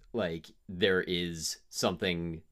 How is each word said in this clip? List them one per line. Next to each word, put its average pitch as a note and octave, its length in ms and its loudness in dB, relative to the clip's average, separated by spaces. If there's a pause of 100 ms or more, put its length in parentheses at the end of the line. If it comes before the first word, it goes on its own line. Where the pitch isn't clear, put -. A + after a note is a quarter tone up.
(140)
like, E2+ 380 -4 (180)
there F#2 320 4
is F2 560 -2 (120)
something E2+ 840 0